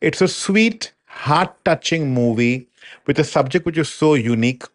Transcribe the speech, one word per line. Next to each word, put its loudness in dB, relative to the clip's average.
It's 0
a 4
sweet, 0
heart-touching -2
movie 0
with 0
a 4
subject -2
which -4
is 0
so 2
unique. 0